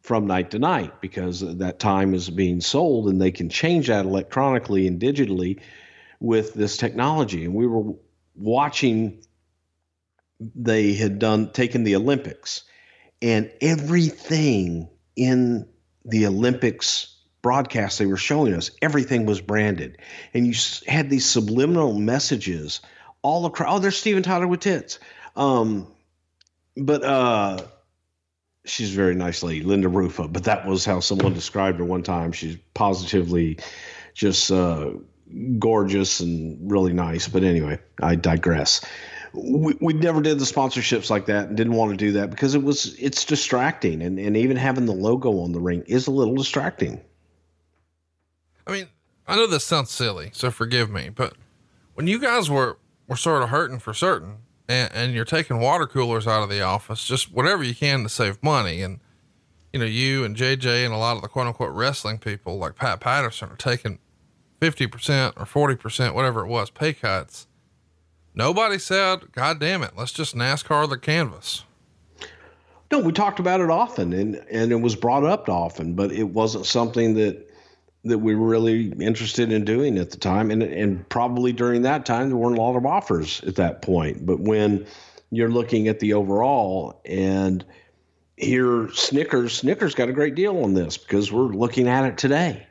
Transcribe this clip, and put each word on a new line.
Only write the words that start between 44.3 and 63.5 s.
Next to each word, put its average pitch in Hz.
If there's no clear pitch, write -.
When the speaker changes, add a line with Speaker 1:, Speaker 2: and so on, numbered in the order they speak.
Speaker 1:
even 127
having 127
the 107
logo 110
on 87
the 85
ring 87
is 127
a 147
little 131
distracting. 135
Speaker 2:
I 185
mean, 196
I 202
know 226
this 160
sounds 147
silly, 101
so -
forgive 117
me, 87
but 110
when 160
you 208
guys 240
were, 131
were 131
sort 151
of 113
hurting 131
for 110
certain 107
and, 123
and 123
you're 117
taking 156
water 143
coolers 117
out 110
of 101
the 101
office, 101
just -
whatever 151
you 120
can 139
to 104
save 104
money. 110
And, 95
you 135
know, 117
you 131
and 104
J 131
J 123
and 117
a -
lot 113
of 98
the 104
quote 127
unquote 107
wrestling 110
people 101
like 87
Pat 113
Patterson 127